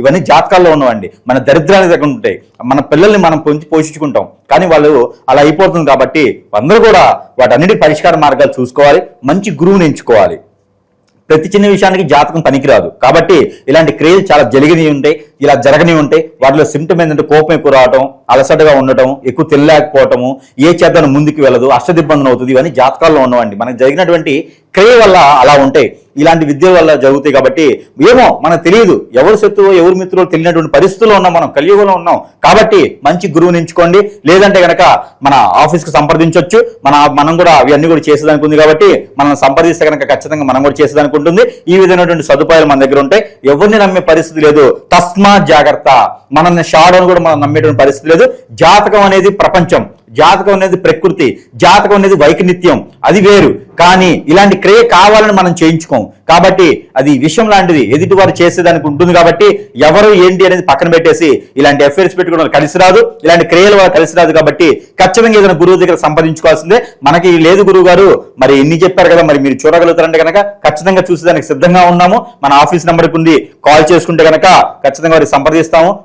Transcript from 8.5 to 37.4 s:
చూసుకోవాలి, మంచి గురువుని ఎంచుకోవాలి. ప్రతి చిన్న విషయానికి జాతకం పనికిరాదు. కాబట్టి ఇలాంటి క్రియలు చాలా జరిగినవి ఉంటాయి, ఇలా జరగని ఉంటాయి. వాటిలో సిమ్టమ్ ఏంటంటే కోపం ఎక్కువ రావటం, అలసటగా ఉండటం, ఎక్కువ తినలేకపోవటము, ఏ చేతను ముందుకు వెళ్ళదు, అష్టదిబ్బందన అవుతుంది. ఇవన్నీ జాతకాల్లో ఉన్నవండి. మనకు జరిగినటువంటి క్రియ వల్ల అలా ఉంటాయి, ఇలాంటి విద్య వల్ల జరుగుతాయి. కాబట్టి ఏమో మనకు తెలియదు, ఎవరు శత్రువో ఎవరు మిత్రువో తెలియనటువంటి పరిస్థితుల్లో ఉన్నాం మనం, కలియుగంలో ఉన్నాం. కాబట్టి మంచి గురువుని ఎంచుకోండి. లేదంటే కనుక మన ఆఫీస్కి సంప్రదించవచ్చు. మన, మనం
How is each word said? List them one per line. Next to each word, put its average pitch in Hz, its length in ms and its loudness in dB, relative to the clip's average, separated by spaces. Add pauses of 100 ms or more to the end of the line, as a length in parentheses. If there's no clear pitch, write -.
చూసుకోవాలి, 143 440 0 (280)
మంచి 190 200 -4 (100)
గురువుని 185 300 2
ఎంచుకోవాలి. 98 480 -2 (920)
ప్రతి 156 220 0
చిన్న 202 220 0
విషయానికి 190 360 -2
జాతకం 147 380 0
పనికిరాదు. 131 400 0 (160)
కాబట్టి 165 320 2 (340)
ఇలాంటి 156 300 0
క్రియలు 175 280 2
చాలా 147 160 2 (100)
జరిగినవి 156 420 0
ఉంటాయి, 147 180 -2 (300)
ఇలా 143 100 2 (100)
జరగని 151 380 2
ఉంటాయి. 151 200 0 (200)
వాటిలో 143 300 2
సిమ్టమ్ 165 320 -4
ఏంటంటే 151 280 -4
కోపం 156 240 0
ఎక్కువ 135 220 -2
రావటం, 127 260 2 (280)
అలసటగా 151 480 2
ఉండటం, 131 280 0 (220)
ఎక్కువ 151 220 -4
తినలేకపోవటము, 143 800 0 (360)
ఏ 170 40 2 (120)
చేతను 156 340 2
ముందుకు 151 300 -2
వెళ్ళదు, 123 200 0 (120)
అష్టదిబ్బందన 151 540 -2
అవుతుంది. 127 220 -4
ఇవన్నీ 139 260 0
జాతకాల్లో 143 460 0
ఉన్నవండి. 117 360 -2
మనకు 120 200 -8
జరిగినటువంటి 156 520 -2 (420)
క్రియ 220 260 4
వల్ల 190 160 2 (240)
అలా 139 100 4 (120)
ఉంటాయి, 135 240 0 (320)
ఇలాంటి 165 280 0
విద్య 143 280 0
వల్ల 160 140 2 (140)
జరుగుతాయి. 139 320 0
కాబట్టి 135 300 0 (440)
ఏమో 247 140 4 (200)
మనకు 165 220 -2
తెలియదు, 185 280 2 (260)
ఎవరు 208 220 2
శత్రువో 202 280 0 (100)
ఎవరు 180 200 2
మిత్రువో 185 320 -4
తెలియనటువంటి 165 440 -2
పరిస్థితుల్లో 196 420 0
ఉన్నాం 185 180 0
మనం, 156 200 -2
కలియుగంలో 196 440 2
ఉన్నాం. 170 180 -2 (260)
కాబట్టి 208 360 2 (260)
మంచి 175 200 -2 (100)
గురువుని 170 260 0
ఎంచుకోండి. 175 380 0 (300)
లేదంటే 190 360 2
కనుక 170 160 0 (440)
మన 139 80 2 (280)
ఆఫీస్కి 156 360 -8
సంప్రదించవచ్చు. 160 640 0 (260)
మన, 143 80 2 (260)
మనం 156 220 -2